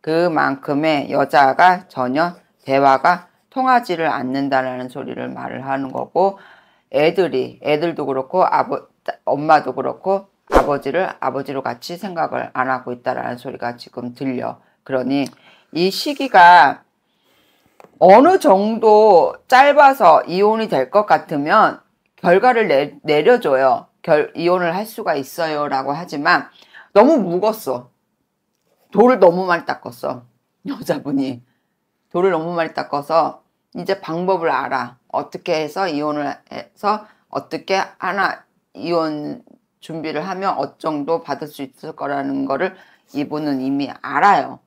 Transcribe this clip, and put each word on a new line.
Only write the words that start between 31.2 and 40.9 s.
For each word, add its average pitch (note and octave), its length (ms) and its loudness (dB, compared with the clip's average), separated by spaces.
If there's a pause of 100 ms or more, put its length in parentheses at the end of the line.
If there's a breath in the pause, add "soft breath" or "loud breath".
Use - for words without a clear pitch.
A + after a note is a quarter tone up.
돌을 F3+ 180 0
너무 E3 220 -4
많이 E3 200 -4
닦아서 D3 680 -4 (320)
이제 F#3+ 240 -6
방법을 E3+ 500 -4
알아. C3+ 460 -4 (140)
어떻게 D#3 520 -6
해서 E3+ 280 -6
이혼을 D3 440 -4 (200)
해서 - 520 -6 (240 soft breath)
어떻게 D#3 460 -6 (220)
하나, F#3 480 -4 (280)
이혼 D3+ 680 -4 (380)
준비를 D#3+ 460 -8
하면 F#3+ 300 -6
어느 C#3+ 200 -6
정도 D#3 440 -4